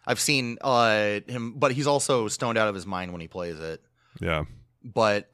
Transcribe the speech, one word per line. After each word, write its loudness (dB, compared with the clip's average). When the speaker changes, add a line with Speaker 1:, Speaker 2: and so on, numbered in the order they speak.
Speaker 1:
I've 0
seen, 0
uh, 4
him, -8
but 4
he's 0
also 2
stoned -2
out 4
of -2
his -10
mind -6
when -10
he -10
plays -8
it. -10
Speaker 2:
Yeah. -2
Speaker 1:
But, 2